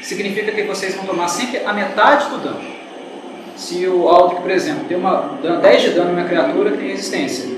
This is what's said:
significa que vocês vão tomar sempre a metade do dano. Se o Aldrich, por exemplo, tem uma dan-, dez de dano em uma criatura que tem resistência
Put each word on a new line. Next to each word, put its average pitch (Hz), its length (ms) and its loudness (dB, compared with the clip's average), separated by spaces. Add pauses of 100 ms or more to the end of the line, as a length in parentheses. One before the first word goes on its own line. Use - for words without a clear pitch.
significa 202 500 -4
que 208 120 -2
vocês 190 320 -4
vão 190 100 -8
tomar 175 220 -2
sempre 247 380 -4
a 208 80 0
metade 202 560 2
do 262 100 -6
dano. - 400 -8 (760)
Se 180 320 -6
o 175 200 4
Aldrich, - 340 6
por 185 100 -2
exemplo, 165 340 0
tem 180 120 -4
uma - 440 -2
dan-, 170 180 0
dez 220 220 8
de - 100 2
dano 175 200 2
em - 20 0
uma 175 140 0
criatura 175 440 2
que - 60 -2
tem - 120 -6
resistência - 560 -4 (120)